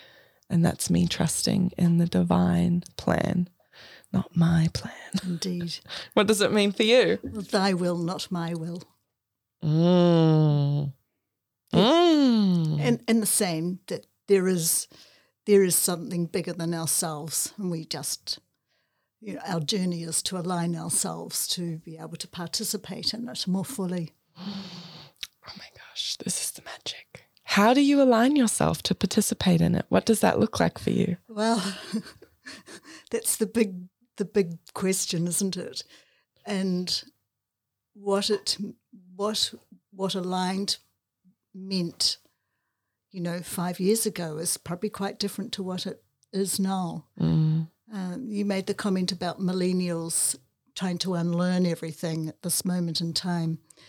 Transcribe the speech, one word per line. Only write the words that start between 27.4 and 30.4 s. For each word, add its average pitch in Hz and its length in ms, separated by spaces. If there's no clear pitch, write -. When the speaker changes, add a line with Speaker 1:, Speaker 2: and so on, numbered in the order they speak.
Speaker 1:
How 214 300
do 277 60
you 285 220
align 254 340
yourself 214 480
to - 100
participate 185 680
in 170 140
it? - 120
What - 180
does 220 140
that - 220